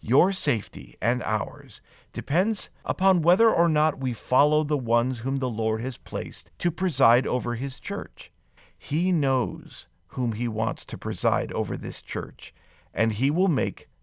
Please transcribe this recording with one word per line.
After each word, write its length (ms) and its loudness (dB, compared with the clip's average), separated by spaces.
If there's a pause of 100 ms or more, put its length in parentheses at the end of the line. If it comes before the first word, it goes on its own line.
Your 300 4
safety 680 -4
and 220 0
ours 580 -6 (320)
depends 580 -2 (140)
upon 380 2
whether 280 6
or 180 4
not 300 2
we 140 -2
follow 500 2
the 160 -2
ones 420 0
whom 180 -2
the 120 -2
Lord 300 -2
has 160 -6
placed 640 -10
to 120 0
preside 560 4
over 300 -2
his 240 -8
church. 500 -10 (480)
He 320 0
knows 800 0 (200)
whom 240 -2
he 160 -2
wants 380 -2
to 120 -8
preside 540 0
over 240 -2
this 260 -8
church, 520 -10 (400)
and 200 2
he 160 0
will 180 2
make 400 -2 (140)